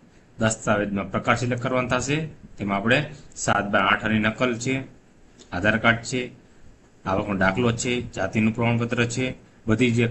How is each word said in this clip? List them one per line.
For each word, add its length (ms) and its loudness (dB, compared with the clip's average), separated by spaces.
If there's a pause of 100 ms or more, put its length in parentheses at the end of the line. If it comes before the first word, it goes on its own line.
(380)
દસ્તાવેજમાં 760 0
પ્રકાર 280 2
સિલેક્ટ 220 -2
કરવાનો 300 0
થશે. 240 0 (400)
તેમાં 200 -2
આપણે 220 2 (440)
સાત 300 0
બાર 160 4
આઠ 160 2
આની 220 2
નકલ 240 0 (120)
છે, 120 -2 (800)
આધાર 300 2
કાર્ડ 240 4
છે, 120 -4 (880)
આવકનો 240 -2 (100)
દાખલો 260 2 (120)
છે, 120 -2 (220)
જાતિનું 400 0
પ્રમાણપત્ર 460 0 (120)
છે, 120 -2 (420)
બધી 300 4
જે 140 4